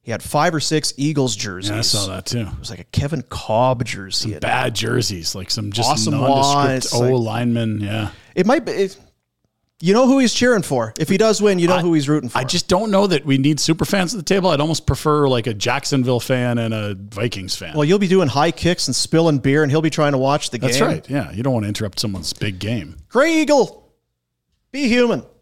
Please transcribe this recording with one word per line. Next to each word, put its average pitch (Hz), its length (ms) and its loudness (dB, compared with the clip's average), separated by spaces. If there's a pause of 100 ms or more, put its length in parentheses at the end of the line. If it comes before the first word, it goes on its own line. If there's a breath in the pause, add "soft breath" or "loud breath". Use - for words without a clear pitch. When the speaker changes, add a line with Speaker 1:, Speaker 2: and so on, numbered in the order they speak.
Speaker 1:
He - 100 -14
had 107 120 -4
five 160 300 0
or 160 60 -4
six 156 380 -2
Eagles 139 400 0
jerseys. 101 340 -8
Speaker 2:
Yeah, 104 80 -4
I - 40 -4
saw 107 260 0
that 95 180 -10
too. 120 140 -4
Speaker 1:
It 95 180 -8
was - 120 -12
like 90 100 -14
a 87 40 -18
Kevin 139 380 -2
Kolb 120 640 0
jersey. 98 480 -6
Speaker 2:
Some 76 80 -10
bad 123 340 -2
jerseys, 113 640 -2
like 92 140 -10
some 104 200 -4
just 113 180 0
Speaker 1:
Awesome 131 260 0
Speaker 2:
nondescript 139 800 2
Speaker 1:
Watts, - 20 -6
Speaker 2:
O 120 60 2
Speaker 1:
like, 123 120 4 (120)
Speaker 2:
lineman. 113 560 -2
Yeah. 104 300 -4 (240 loud breath)
Speaker 1:
it 185 120 0
might 247 180 2
be. 156 80 -6
It, 190 240 -2 (840)
you 175 120 2
know 254 160 6
who 269 100 6
he's 247 160 2
cheering 240 280 2
for. 117 360 -2
If 160 100 -2
he 190 100 2
does 214 220 4
win, 202 200 4
you 170 80 4
know 180 80 4
Speaker 2:
I, 175 60 0
Speaker 1:
who 175 120 2
he's 143 140 2
rooting 143 220 0
for. - 80 -4
Speaker 2:
I 127 40 -2
just 165 240 -2
don't 214 240 0
know 196 160 4
that 170 180 0
we 135 140 2
need 143 220 2
super - 240 0
fans 185 280 0
at 240 60 -8
the 165 60 -8
table. 190 260 2
I'd 139 100 2
almost 156 260 -2
prefer, 147 420 2
like, 123 180 0
a 117 80 -2
Jacksonville 123 640 0
fan 123 400 0
and 113 160 -2
a 104 240 -6
Vikings 104 560 -6
fan. 90 220 -8
Speaker 1:
Well, 147 80 2
you'll 190 160 4
be 196 80 0
doing 185 180 4
high 143 240 2
kicks - 380 -2
and 127 80 -2
spilling 160 420 2
beer, 139 240 2
and 143 80 0
he'll 156 100 2
be 160 80 0
trying 147 240 0
to 135 60 0
watch 135 320 0
the 120 80 -8
Speaker 2:
That's 120 200 0
Speaker 1:
game. 226 100 2
Speaker 2:
right. 160 200 -6
Yeah, 123 220 -4
you 98 140 -6
don't 135 80 0
want 113 100 0
to 101 60 -4
interrupt 104 320 -6
someone's 95 320 -6
big 104 260 -6
game. 101 380 -6 (120)
Speaker 1:
Grey 311 320 2
Eagle, 285 520 0 (800)
be 269 160 -2
human. 226 360 2 (180)